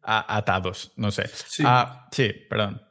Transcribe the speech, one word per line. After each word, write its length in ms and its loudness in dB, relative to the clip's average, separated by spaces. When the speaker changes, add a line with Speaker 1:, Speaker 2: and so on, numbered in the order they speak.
Speaker 1:
a-, 300 0
atados, 580 -2
no 160 0
sé. 160 -4
Speaker 2:
Sí. 380 -6
Speaker 1:
Ah, 460 2
sí, 200 2
perdón. 420 -2